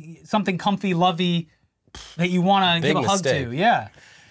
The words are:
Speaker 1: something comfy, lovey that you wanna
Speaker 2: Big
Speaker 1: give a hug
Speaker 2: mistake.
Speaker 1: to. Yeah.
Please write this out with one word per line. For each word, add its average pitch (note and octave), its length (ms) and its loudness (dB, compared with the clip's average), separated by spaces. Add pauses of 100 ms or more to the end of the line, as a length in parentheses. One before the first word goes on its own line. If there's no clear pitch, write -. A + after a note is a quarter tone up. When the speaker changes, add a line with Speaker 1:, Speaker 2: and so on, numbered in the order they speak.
(240)
Speaker 1:
something G3 340 -2
comfy, G3 360 -2
lovey F3 540 0 (680)
that F3 140 -2
you F3+ 120 0
wanna F#3 380 2
Speaker 2:
Big - 140 2
Speaker 1:
give - 100 0
a - 40 0
hug F#3+ 160 0
Speaker 2:
mistake. C#3 260 0
Speaker 1:
to. B2 60 -6
Yeah. E3+ 320 2 (420)